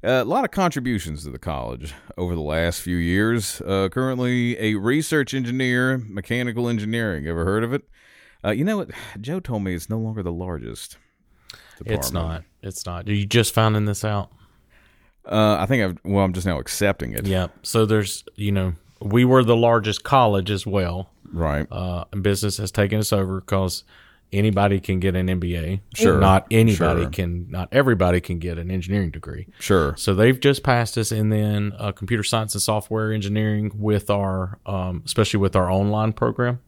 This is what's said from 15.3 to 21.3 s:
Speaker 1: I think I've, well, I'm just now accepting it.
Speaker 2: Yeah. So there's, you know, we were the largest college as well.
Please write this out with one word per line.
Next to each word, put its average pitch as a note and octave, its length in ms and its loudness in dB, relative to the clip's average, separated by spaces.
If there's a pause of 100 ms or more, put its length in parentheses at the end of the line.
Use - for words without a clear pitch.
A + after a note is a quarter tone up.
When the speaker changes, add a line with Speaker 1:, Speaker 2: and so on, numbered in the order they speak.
Speaker 1:
I F#2 60 0
think A#2+ 180 2
I've, F2+ 140 -2 (120)
well, G2 140 4
I'm F#2+ 80 2
just F2+ 140 -4
now E2 120 0
accepting E2+ 540 -2
it. C2 140 -2
Speaker 2:
Yeah. F#2 220 0 (140)
So A2+ 220 2
there's, G#2 400 0 (100)
you G#2 160 -2
know, F#2 220 0 (260)
we A#2 280 4
were B2+ 180 6
the A#2 120 4
largest A#2 480 2
college G#2 460 4
as G2 160 -2
well. F#2 440 -2 (240)